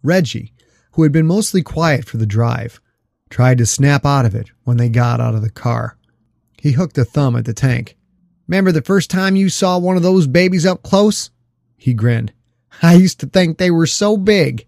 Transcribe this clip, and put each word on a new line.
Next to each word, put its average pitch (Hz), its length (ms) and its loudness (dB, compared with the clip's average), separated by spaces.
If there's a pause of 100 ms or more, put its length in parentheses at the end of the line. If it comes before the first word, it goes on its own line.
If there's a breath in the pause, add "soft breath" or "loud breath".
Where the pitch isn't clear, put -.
Reggie, 151 500 -2 (400)
who 160 120 0
had 151 100 2
been 160 120 2
mostly 190 360 0
quiet 156 420 -2
for - 140 -10
the 110 80 -2
drive, 117 560 -4 (480)
tried 127 300 2
to 117 60 2
snap 139 400 0
out 139 200 2
of 104 100 -2
it 107 160 -8 (140)
when 123 100 0
they 120 140 0
got 120 320 0
out 117 140 -2
of 107 60 -2
the 110 80 -4
car. 117 480 -6 (640)
He 143 140 0
hooked 156 240 -2
a 127 80 0
thumb 131 320 -2
at 117 80 -4
the 120 80 -8
tank. 123 420 -4 (520)
"Remember 185 260 0
the 156 80 0
first 196 280 -2
time 190 280 0
you 196 100 0
saw 180 300 -2
one 180 180 -2
of 175 80 0
those 185 240 2
babies 175 380 0
up 185 180 -2
close?" 208 460 0 (480)
He - 160 -2
grinned. 113 400 -2 (480)
"I 170 140 6
used 185 260 4
to 139 60 -10
think 170 300 0
they 180 140 0
were 165 160 0
so 208 300 0
big." 185 500 0